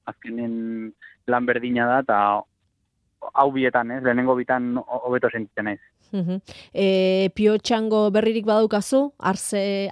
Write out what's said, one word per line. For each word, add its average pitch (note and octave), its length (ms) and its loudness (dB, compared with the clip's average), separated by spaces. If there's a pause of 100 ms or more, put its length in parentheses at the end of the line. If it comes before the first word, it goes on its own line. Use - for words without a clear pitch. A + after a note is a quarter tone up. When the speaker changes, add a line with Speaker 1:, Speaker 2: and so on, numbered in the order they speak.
Speaker 1:
azkenen A2+ 880 -8 (340)
lan B2 200 0
berdina A#2+ 400 0
da, B2 140 2
eta A2+ 180 0 (1160)
hau C#3 180 4
bietan, B2 380 0
ez? C3 140 -8
Lehenengo B2+ 340 2
bitan B2 420 -2
ho-, A#2+ 280 -6
hobeto B2 220 0
sentitzen G#2+ 400 -6
naiz. G2+ 100 -8 (320)
Speaker 2:
Mhm. F#3 280 -4 (340)
E, F#3+ 600 2
Pio G#3+ 240 4
Txango A3 520 0
berririk A3 360 0
badaukazu? A3 720 2
Arze, G3 720 -2